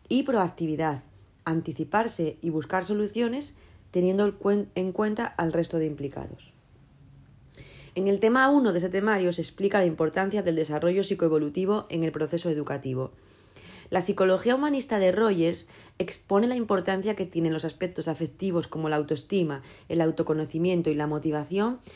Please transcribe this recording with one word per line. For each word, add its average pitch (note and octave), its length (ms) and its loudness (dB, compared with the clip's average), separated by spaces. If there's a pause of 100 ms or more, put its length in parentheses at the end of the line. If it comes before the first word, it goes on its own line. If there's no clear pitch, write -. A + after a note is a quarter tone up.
Y C4 140 2
proactividad, D#3+ 800 0 (420)
anticiparse E3 960 -2
y E3 100 -2
buscar D#3+ 340 -2
soluciones G#3+ 720 -2 (340)
teniendo F#3 340 2
el G3+ 140 0
cuen-, G3+ 380 0
en F#3 160 -2
cuenta G#3+ 340 -2
al E3 260 -2
resto E3 260 0
de D#3+ 80 0
implicados. C#3 680 -10 (1400)
En F#3+ 120 0
el G3 120 2
tema B3+ 300 4
uno C4 220 6
de F3 60 2
ese F3 100 -2
temario F#3+ 440 2
se F3 100 -4
explica G3+ 360 0
la F#3 80 4
importancia F#3+ 560 0
del E3+ 140 0
desarrollo D#3+ 480 0
psicoevolutivo E3+ 840 0
en E3 120 -2
el D#3+ 80 0
proceso D#3+ 400 -2
educativo. C#3 640 -4 (800)
La F#3 100 0
psicología F#3+ 560 2
humanista C4+ 420 0
de F#3 140 4
Rogers F#3 560 2 (300)
expone G3 500 0
la B3+ 80 0
importancia G3 580 0
que F#3+ 120 -4
tienen - 260 0
los D#3 120 -4
aspectos F3 440 -6
afectivos E3 580 -2
como D#3 220 -4
la D3+ 80 0
autoestima, D3+ 680 -2 (260)
el E3 120 0
autoconocimiento D#3+ 920 0
y D3 40 2
la D3 120 0
motivación D#3 720 -2 (180)